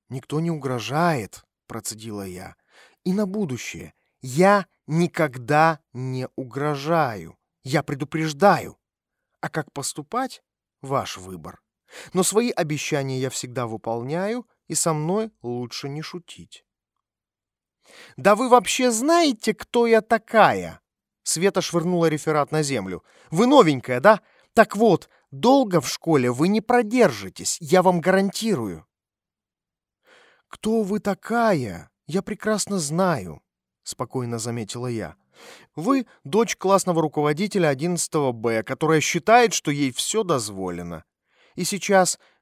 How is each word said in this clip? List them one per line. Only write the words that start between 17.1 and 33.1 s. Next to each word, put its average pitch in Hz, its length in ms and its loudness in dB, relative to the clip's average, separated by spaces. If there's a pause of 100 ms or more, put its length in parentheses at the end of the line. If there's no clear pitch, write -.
«Да 196 200 4
вы 247 120 -2
вообще 247 420 4
знаете, 269 640 2
кто - 320 -2
я 226 140 6
такая?» 165 800 2 (420)
Света 185 380 0
швырнула 170 460 0
реферат 151 460 0
на 156 100 0
землю. 101 400 -4 (280)
«Вы 185 160 4
новенькая, 151 540 4
да? 196 200 6 (340)
Так 214 220 4
вот, 202 320 2 (220)
долго 202 500 4
в 123 80 -8
школе 135 420 0
вы 131 180 0
не 214 120 2
продержитесь, 208 1000 0
я 170 220 4
вам 180 180 4
гарантирую». 185 880 0 (1600)
«Кто 220 340 -2
вы 202 180 -2
такая, 185 920 -2 (160)
я 175 160 -2
прекрасно 202 560 -4
знаю», 147 640 -2 (480)